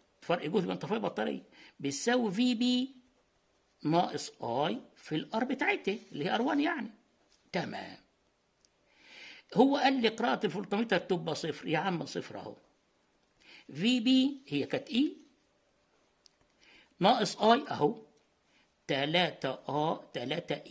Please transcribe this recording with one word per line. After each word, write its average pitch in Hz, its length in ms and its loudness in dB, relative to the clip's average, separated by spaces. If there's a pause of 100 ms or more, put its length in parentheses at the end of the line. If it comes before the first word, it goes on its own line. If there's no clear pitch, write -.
(220)
فرق 175 240 -2
جهد 175 220 0
بين 185 80 -2
طرفي 175 180 -6
البطارية 214 500 -2 (360)
بيساوي 220 520 0
في 240 240 2
بي 247 400 0 (880)
ناقص 151 480 0 (120)
آي 143 380 -2 (140)
في - 200 -8
الآر 220 280 -4
بتاعتها 269 540 -2 (140)
اللي 143 140 -6
هي 190 100 0
آر 214 60 0
وان 285 180 0
يعني. 302 320 -2 (600)
تمام. 107 460 -6 (1600)
هو 277 240 6
قال 269 240 2
لي 226 60 4
قراءة 226 380 0
الفولتميتر 202 520 0
تبقى 165 380 -2
صفر. - 320 -6
يا 160 100 2
عم 165 280 0
صفر - 340 -8
أهو. 98 160 -12 (1160)
في 233 260 2
بي 262 480 4
هي 143 180 -2
كانت - 240 -4
إي 285 280 2 (1800)
ناقص 214 420 4
آي 233 300 6
أهو. 147 240 2 (920)
تلاتة 151 640 0
آ، 151 640 -2
تلاتة 147 420 -4 (160)